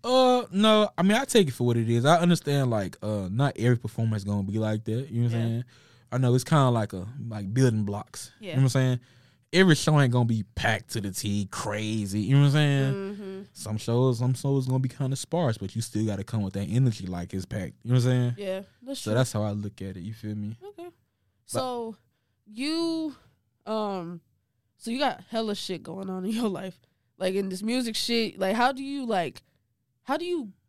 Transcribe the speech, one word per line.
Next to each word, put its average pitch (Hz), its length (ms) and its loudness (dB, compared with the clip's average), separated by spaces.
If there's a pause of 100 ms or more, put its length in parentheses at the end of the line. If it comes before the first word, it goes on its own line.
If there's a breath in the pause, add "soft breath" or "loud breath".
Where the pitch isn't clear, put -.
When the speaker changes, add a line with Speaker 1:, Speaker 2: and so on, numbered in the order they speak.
Speaker 1:
Uh, 254 480 4
no. 214 460 4
I 175 60 2
mean, 202 140 6
I 262 80 0
take 202 240 6
it - 40 -4
for 123 140 0
what 117 100 4
it 113 120 0
is. 117 160 2
I 165 140 8
understand, 143 500 2
like, 104 320 -2
uh, 104 300 -2
not 131 260 0
every 120 200 4
performance 110 480 -2
gonna 101 180 0
be 98 160 -2
like 110 260 -2
that. 120 260 -4
You 117 100 -2
know 120 60 2
what 113 80 0
I'm 113 60 0
Speaker 2:
Yeah. 113 60 0
Speaker 1:
saying? 117 160 -2 (500 soft breath)
I 123 40 -2
know 127 160 4
it's 127 120 2
kinda 139 240 4
like 113 240 0
a, 92 120 -8 (220)
like, 104 260 -8
building 120 300 4
blocks. - 560 -8
Speaker 2:
Yeah. 202 120 -12
Speaker 1:
You 143 40 -4
know 131 40 2
what 135 40 6
I'm 131 60 6
saying? 127 300 2 (520 soft breath)
Every 175 240 8
show 156 240 4
ain't 123 140 4
gonna 123 100 4
be 110 200 0 (120)
packed - 360 0
to 110 100 -4
the 98 100 -4
T, 101 400 -2
crazy. 107 720 -4
You 113 140 4
know 143 80 8
what 143 40 6
I'm 139 60 4
saying? 139 400 2
Speaker 2:
Mm-hmm. 196 480 -8 (100)
Speaker 1:
Some - 260 -8
shows, 120 420 2
some 127 140 0
shows 139 320 0
gonna 127 140 0
be 131 80 -2
kinda 131 300 -4
sparse, 151 400 -2
but 95 180 -10
you 117 60 -4
still 110 240 -2
gotta 104 180 -4
come 107 200 -4
with 95 100 -6
that 98 160 -4
energy 113 360 0
like 87 280 -8
it's 92 120 -6
packed. 95 280 -8 (100)
You 117 80 -10
know 127 60 2
what 120 80 2
I'm 127 40 2
saying? 123 280 0
Speaker 2:
Yeah, 190 240 -6 (200)
that's 262 200 -10
Speaker 1:
So 110 100 -4
Speaker 2:
true. - 60 2
Speaker 1:
that's 131 160 0
how 107 100 -2
I 104 80 -2
look 101 300 -8
at 95 160 -10
it. 85 60 -12
You 107 100 -10
feel 107 220 -10
me? 107 200 -8 (100)
Speaker 2:
Okay. 392 200 -16
Speaker 1:
But 349 80 -18 (540)
Speaker 2:
So 240 500 -6 (480)
you, 320 680 -4 (520 soft breath)
um, 196 560 -6 (560)
so - 140 -10
you 247 80 -4
got 262 300 -2
hella 226 260 -4
shit - 280 -8
going 190 260 -10
on 185 140 -6
in 202 80 -2
your 226 180 -2
life, 190 300 -8 (380)
like, 185 180 -2
in 196 140 -2
this 185 140 -8
music 233 340 -2
shit. 226 420 -2
Like, 190 160 0
how 247 160 4
do 269 120 -8
you, 277 220 -6
like, 185 360 -2 (600)
how 277 140 -4
do 330 80 -6
you 311 280 -4 (160)